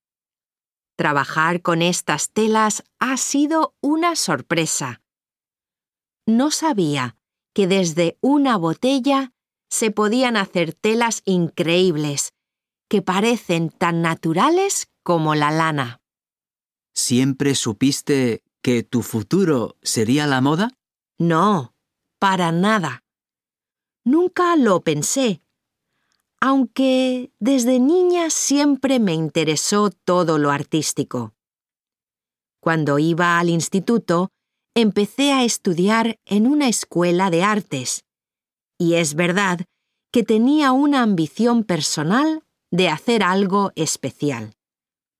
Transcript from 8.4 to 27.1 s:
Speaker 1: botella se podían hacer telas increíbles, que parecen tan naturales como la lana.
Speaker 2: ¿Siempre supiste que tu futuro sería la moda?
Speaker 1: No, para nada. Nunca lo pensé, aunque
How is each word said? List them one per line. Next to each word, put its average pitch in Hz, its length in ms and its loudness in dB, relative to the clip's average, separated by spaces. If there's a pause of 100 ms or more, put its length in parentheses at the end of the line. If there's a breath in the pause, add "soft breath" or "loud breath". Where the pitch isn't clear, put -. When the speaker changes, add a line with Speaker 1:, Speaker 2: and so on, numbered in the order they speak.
Speaker 1:
botella 254 760 0 (340)
se - 220 -2
podían 220 480 0
hacer 175 380 -2
telas 226 500 -2
increíbles, 165 1080 0 (540)
que 202 140 0
parecen 185 720 -2
tan 170 320 -2
naturales 233 880 0 (100)
como 156 320 0
la 151 160 2
lana. 151 500 -2 (960)
Speaker 2:
¿Siempre 131 600 0
supiste 131 880 -2 (180)
que 120 220 0
tu 120 180 -2
futuro 131 800 -2
sería 127 460 0
la 131 140 0
moda? 160 360 0 (400)
Speaker 1:
No, 170 560 0 (460)
para 185 320 0
nada. 170 520 -2 (1040)
Nunca 349 500 2
lo 208 260 4
pensé, 165 600 -2 (960)
aunque 254 1000 0